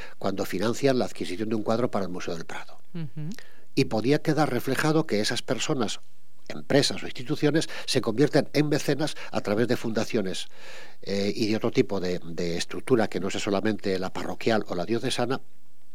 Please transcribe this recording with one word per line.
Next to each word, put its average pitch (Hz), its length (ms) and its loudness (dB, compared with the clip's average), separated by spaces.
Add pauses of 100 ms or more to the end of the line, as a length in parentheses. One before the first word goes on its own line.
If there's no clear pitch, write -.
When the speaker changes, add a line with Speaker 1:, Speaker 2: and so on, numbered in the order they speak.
(180)
Speaker 1:
cuando 98 280 0
financian 117 520 2
la 104 80 2
adquisición 95 440 -2
de 117 60 0
un 107 80 0
cuadro 113 280 2
para 101 140 0
el 87 60 -4
Museo 90 220 -4
del 82 120 -4
Prado. - 340 -6 (160)
Speaker 2:
Ujú. 156 340 -4 (460)
Speaker 1:
Y 135 100 4
podía 110 360 2
quedar 147 300 2
reflejado 139 540 2
que 104 140 2
esas 117 220 0
personas, 120 580 0 (480)
empresas 113 560 2
o - 20 -4
instituciones, 143 640 0 (160)
se 127 160 2
convierten 127 520 4
en 147 140 4
mecenas 147 480 0 (160)
a 107 100 0
través 104 260 2
de 120 100 2
fundaciones, 107 680 0 (560)
eh, 101 300 0
y 104 140 0
de 107 80 2
otro 110 160 0
tipo 107 280 2
de, 90 260 0
de 85 320 -2
estructura 98 500 2
que 98 120 -4
no 95 100 -2
sea 98 100 -2
solamente 101 580 0
la 92 140 -2
parroquial - 560 0
o 101 80 -2
la 87 100 0
diocesana, 123 560 0 (540)